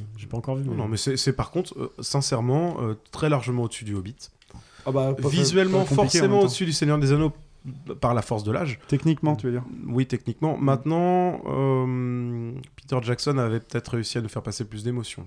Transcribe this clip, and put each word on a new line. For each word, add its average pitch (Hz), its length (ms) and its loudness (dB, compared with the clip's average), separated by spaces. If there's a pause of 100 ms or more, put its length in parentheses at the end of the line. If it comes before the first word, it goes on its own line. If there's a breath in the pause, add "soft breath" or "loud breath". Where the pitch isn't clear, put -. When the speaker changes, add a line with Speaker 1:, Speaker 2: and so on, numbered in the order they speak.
(180)
Speaker 1:
J'ai 104 100 -14
pas - 80 -8
encore 131 220 -4
vu, 139 80 -4
Speaker 2:
non, 127 60 -4
Speaker 1:
mais 113 60 -2
Speaker 2:
non, 117 120 -2
mais 107 80 0
c'est, 131 180 0
c'est - 160 2
par - 200 -4
contre, 180 280 -4
euh, 120 100 -6 (120)
sincèrement, 139 800 0
euh, 110 140 -2 (180)
très 156 160 0
largement 123 340 0
au-dessus 110 220 -6
du 101 100 -4
Hobbit. 98 220 -6 (680 loud breath)
Speaker 3:
Ah 139 60 -2
bah, 135 220 2
pas, 135 160 0
Speaker 2:
Visuellement, 185 560 4
Speaker 3:
pas - 0 -
compliqué 143 160 4
en - 20 6
Speaker 2:
forcément 175 240 4
Speaker 3:
même 202 140 6
temps. 190 60 8
Speaker 2:
au-dessus 170 180 -2
du 165 80 0
Seigneur 147 240 2
des 139 160 4
Anneaux, 151 180 4 (720)
par 120 120 2
la 113 80 2
force 107 220 -4
de 107 80 0
l'âge. 143 380 -2
Speaker 3:
Techniquement, 151 480 2
tu 104 80 -6
veux 123 80 0
dire. 123 100 -4 (240)
Speaker 2:
Oui, 127 180 0
techniquement. 131 520 -2
Speaker 3:
Mm. 139 80 0
Speaker 2:
Maintenant, 175 840 2
euh, 123 1040 -2 (240)
Peter - 260 -4
Jackson 123 360 0
avait 113 240 0
peut-être - 320 -6
réussi 117 240 -4
à 120 40 0
nous 110 60 -6
faire 107 160 -8
passer 110 220 -6
plus 107 180 -10
d'émotions. 117 440 -6